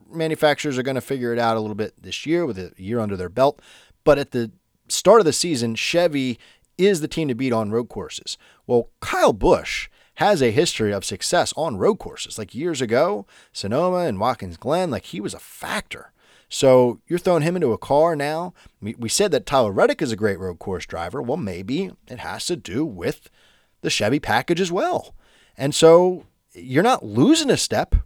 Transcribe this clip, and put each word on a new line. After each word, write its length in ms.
manufacturers 720
are 60
gonna 160
figure 320
it 80
out 160
a 40
little 140
bit 260
this 240
year 220
with 100
a 200
year 240
under 160
their 120
belt. 320
But 140
at 120
the 220
start 340
of 40
the 80
season, 420
Chevy 640
is 220
the 80
team 180
to 80
beat 180
on 200
road 160
courses. 500
Well, 240
Kyle 320
Busch 560
has 260
a 80
history 420
of 120
success 520
on 220
road 200
courses. 400
Like, 160
years 280
ago, 440
Sonoma 480
and 200
Watkins 380
Glen, 320
like, 160
he 140
was 120
a 60
factor. 760
So 580
you're 120
throwing 240
him 140
into 160
a 60
car 360
now. 380
We, 180
we 100
said 240
that 140
Tyler 260
Reddick 300
is 100
a 40
great 220
road 200
course 260
driver. 380
Well, 160
maybe 520
it 100
has 280
to 100
do 280
with 460
the 80
Chevy 320
package 400
as 100
well. 440
And 180
so 520
you're 300
not 220
losing 460
a 60
step 380